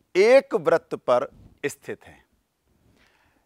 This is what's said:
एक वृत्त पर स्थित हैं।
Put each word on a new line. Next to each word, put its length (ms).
एक 400
वृत्त 400
पर 360
स्थित 380
हैं। 140